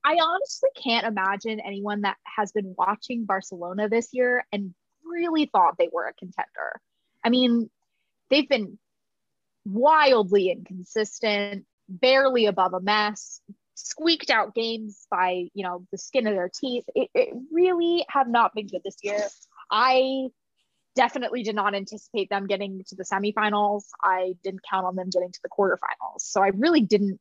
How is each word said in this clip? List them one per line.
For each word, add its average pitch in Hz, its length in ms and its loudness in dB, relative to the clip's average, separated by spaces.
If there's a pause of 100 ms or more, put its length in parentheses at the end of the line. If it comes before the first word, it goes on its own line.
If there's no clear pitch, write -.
I 587 180 4
honestly 381 480 0 (120)
can't 233 240 0
imagine 202 540 -2
anyone 202 420 -6
that 196 140 -2 (200)
has 208 160 -2
been 190 260 -4
watching 214 460 -2
Barcelona 190 640 -4
this 233 240 0
year 247 400 0
and 196 220 -6 (300)
really 330 420 0
thought 175 300 4
they 170 160 2
were 165 140 -4
a - 80 -10
contender. - 680 -10 (440)
I 233 60 4
mean, 233 380 4 (640)
they've 277 180 4
been 214 300 -2 (840)
wildly 220 880 4
inconsistent, 202 1160 -4 (220)
barely 254 580 4
above 185 280 2
a 180 60 -4
mess, 208 600 -2 (340)
squeaked - 560 -2
out 214 240 0
games 226 560 -6
by, 180 420 0
you 196 120 -8
know, 180 260 -8
the 190 80 -10
skin 240 300 -2
of 208 60 0
their 190 180 -2
teeth. 247 320 -6 (100)
It, - 180 0
it - 220 2 (180)
really 339 560 2
have 262 200 0
not 233 260 4
been 214 140 -6
good 180 160 -8
this 196 180 -10
year. 202 180 -2 (500)
I 262 580 2 (680)
definitely 240 460 0
did 208 100 -4
not 202 220 0
anticipate 196 520 -6
them 196 200 -4
getting 190 400 -4
to 190 80 -18
the 185 80 -10
semifinals. 208 800 0 (180)
I 185 400 0
didn't 190 260 -8
count 190 160 -2
on 185 120 -4
them 185 140 -6
getting 180 200 0
to - 140 -20
the - 40 -10
quarterfinals. - 760 -2
So - 200 0
I 196 60 4
really 262 320 4
didn't 202 400 0